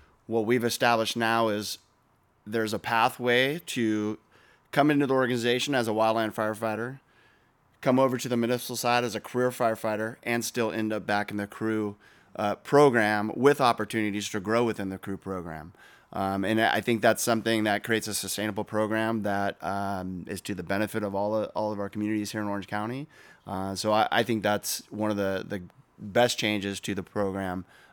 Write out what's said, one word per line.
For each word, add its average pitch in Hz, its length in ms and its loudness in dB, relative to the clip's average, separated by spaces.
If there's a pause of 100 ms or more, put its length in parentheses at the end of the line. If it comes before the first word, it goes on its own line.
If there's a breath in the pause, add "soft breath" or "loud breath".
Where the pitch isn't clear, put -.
(280 loud breath)
what 110 180 0
we've 117 180 2
established 117 540 2
now 113 320 2
is 104 280 -4 (720)
there's 110 260 -2
a 104 60 -2
pathway 123 840 2
to 107 520 0 (540 soft breath)
come 147 200 4
into 143 160 2
the 131 80 2
organization 123 580 0
as 120 140 2
a 113 40 0
wildland 110 440 2
firefighter, 110 640 -4 (840 soft breath)
come 127 160 4
over 131 220 4
to 123 100 -6
the 120 80 0
municipal 120 380 0
side 120 280 2
as 107 120 -2
a 107 40 -4
career 127 300 0
firefighter, 113 720 -2
and 117 240 -2
still 113 260 0
end 107 220 -2
up 104 140 -6
back 104 240 0
in 104 60 -4
the 101 100 -4
crew, 107 480 -2 (400 soft breath)
uh, 104 180 0
program 107 840 4
with 139 240 6
opportunities 107 720 0
to 107 100 -4
grow 110 240 2
within 101 260 -2
the 95 100 -8
crew 98 180 -8
program. 85 560 -10 (400 loud breath)
Um, 98 320 0
and 110 160 2
I 107 200 2
think 113 200 0
that's 113 220 4
something 113 400 2
that 104 200 0
creates 110 240 -2
a 107 60 -6
sustainable 101 500 -4
program 110 600 -2
that, 101 400 -2
um, 95 640 -6
is 95 140 -8
to - 120 -6
the 92 100 -8
benefit 101 400 -2
of 101 120 -4
all, 104 300 0 (100)
all 107 160 -2
of 101 80 -6
our 101 100 -6
communities 104 420 -4
here 110 100 -4
in 104 60 -4
Orange 101 200 -6
County. 117 400 -6 (400 loud breath)
Uh, 98 260 -4
so 107 180 0
I, 107 200 4
I 110 100 4
think 113 220 0
that's - 480 -2
one 107 180 -2
of 104 80 0
the, 95 300 -2
the 98 160 -8 (340)
best 117 400 2
changes 101 440 -2
to 101 120 -4
the 95 80 -6
program, 95 640 -4 (280 soft breath)